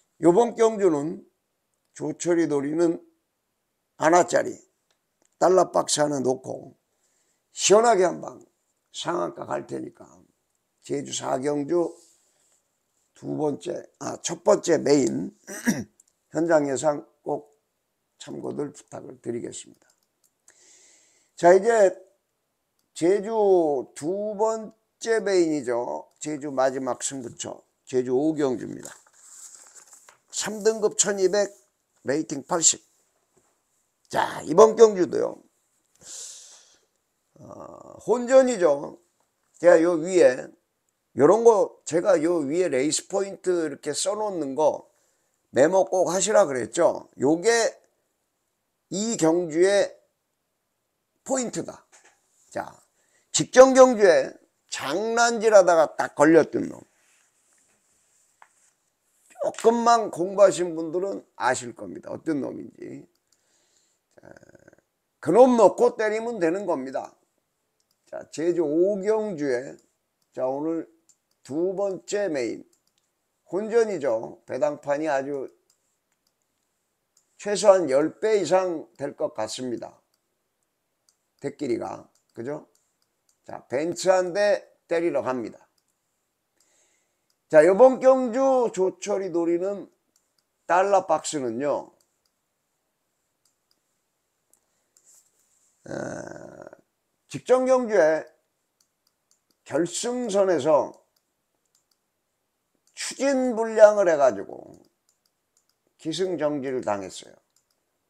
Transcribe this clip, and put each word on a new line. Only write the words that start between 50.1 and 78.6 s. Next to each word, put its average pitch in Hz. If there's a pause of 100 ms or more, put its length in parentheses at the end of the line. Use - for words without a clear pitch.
포인트다. - (640)
자, - (540)
직전 254
경주에 214 (380)
장난질하다가 196
딱 131
걸렸던 151
놈. 62 (2500)
조금만 233
공부하신 180
분들은 180 (100)
아실 117
겁니다. -
어떤 143
놈인지. - (1120)
자, - (840)
그놈 240
놓고 226
때리면 220
되는 175
겁니다. 131 (920)
자, -
제주 170
오 180
경주에, 165 (560)
자, 127
오늘 151 (520)
두 175
번째 196
메인. 123 (840)
혼전이죠. 196
배당판이 143
아주 139 (1900)
최소한 190
열 151
배 220
이상 180